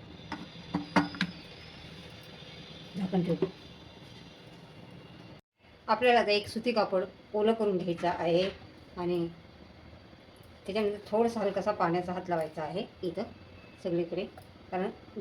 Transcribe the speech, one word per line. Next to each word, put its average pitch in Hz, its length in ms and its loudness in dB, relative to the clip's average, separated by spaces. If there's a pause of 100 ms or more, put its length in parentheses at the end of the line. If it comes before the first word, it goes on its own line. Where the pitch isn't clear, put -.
(3000)
झाकण 185 280 2
ठेवू. 170 220 2 (2500)
आपल्याला 233 320 8
आता 202 100 4
एक 208 180 4
सुती 233 240 0
कापड 196 320 4 (300)
ओलं 214 180 6
करून 208 260 4
घ्यायचं 175 300 0
आहे 175 420 4 (460)
आणि 175 320 0 (1400)
त्याच्यानंतर 208 400 0
थोडंसं 226 340 4
हलकासा 202 320 2
पाण्याचा 180 400 2
हात 180 160 -4
लावायचा 160 340 0
आहे 156 220 -4 (180)
इथं 185 200 -2 (640)
सगळीकडे, 175 400 0 (460)
कारण 190 200 0 (300)